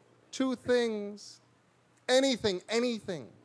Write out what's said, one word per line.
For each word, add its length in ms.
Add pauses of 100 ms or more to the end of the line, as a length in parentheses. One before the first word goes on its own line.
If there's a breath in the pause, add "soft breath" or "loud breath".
(300)
two 260
things. 840 (680)
Anything, 600
anything, 600 (160)